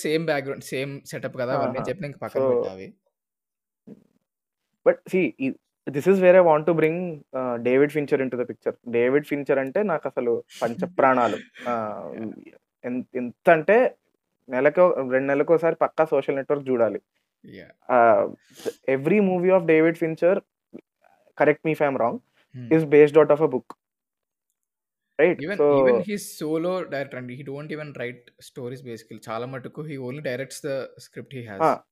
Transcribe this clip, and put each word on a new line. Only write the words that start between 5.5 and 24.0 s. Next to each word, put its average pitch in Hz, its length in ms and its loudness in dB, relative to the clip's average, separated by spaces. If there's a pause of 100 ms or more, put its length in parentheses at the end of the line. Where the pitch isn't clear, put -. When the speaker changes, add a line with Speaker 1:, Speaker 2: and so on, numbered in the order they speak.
Speaker 2:
this 139 200 -6
is 196 60 6
where 185 280 8
I 175 40 6
want 156 220 4
to 165 100 2
bring, 160 380 -2
uh, 127 460 -6
David 135 300 4
Fincher 147 280 -2
into 131 140 -4
the 120 100 -4
picture. 113 500 -8
David 131 380 0
Fincher 143 260 -2
అంటే 135 240 -2
నాకు 160 260 -4
అసలు 120 340 -2 (180)
పంచప్రాణాలు. 117 760 0 (160)
Speaker 1:
<laughs> - 160 -10
Speaker 2:
ఆ, 107 320 -6 (160)
Speaker 1:
యా. - 400 -14 (280)
Speaker 2:
ఎన్-, 123 180 -6 (120)
ఎంత 123 340 0
అంటే 185 460 4 (540)
నెలకో, 147 460 4 (140)
రెండు 131 180 0
నెలలకోసారి 160 480 2
పక్కా 156 300 0
సోషల్ 147 300 -2
నెట్వర్క్ 139 340 -4
చూడాలి. 113 320 0 (440)
Speaker 1:
యా. 95 220 -20 (220)
Speaker 2:
Uh, 113 340 6 (680)
every 139 300 2
movie 185 320 2
of 185 140 4
David 160 320 4
Fincher, 170 380 0 (1040)
correct 147 280 2
me 156 80 0
if - 80 -4
I'm 139 160 0
wrong, 117 200 0 (380)
Speaker 1:
Hmm. 123 120 -14
Speaker 2:
is 160 180 4
based 147 320 6
out 151 140 6
of 147 100 4
a 160 60 2
book. 127 200 -4 (1500)